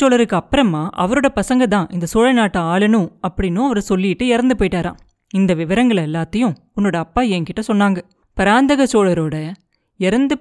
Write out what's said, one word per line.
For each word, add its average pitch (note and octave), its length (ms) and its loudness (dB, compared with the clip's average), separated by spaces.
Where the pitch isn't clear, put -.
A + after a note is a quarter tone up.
சோழருக்கு A#3+ 320 2
அப்புறமா F3 600 0
அவரோட F#3+ 380 -2
பசங்க B3 320 0
தான் F#3+ 240 0
இந்த E3+ 160 -6
சோழ A#3 260 2
நாட்டை G3+ 300 0
ஆளணும் F#3+ 500 0
அப்படின்னும் F#3 360 -4
அவர் A3 180 -2
சொல்லிட்டு F#3+ 440 -2
இறந்து B3 320 2
போயிட்டாராம். F3+ 380 -2
இந்த F#3+ 240 0
விவரங்கள் F3+ 560 0
எல்லாத்தையும் E3 440 -2
உன்னோட G3 200 0
அப்பா E3+ 260 -2
என்கிட்ட F#3 440 -2
சொன்னாங்க. G3+ 360 0
பராந்தக C4 580 4
சோழரோட E3 640 0
இறந்து B3+ 440 0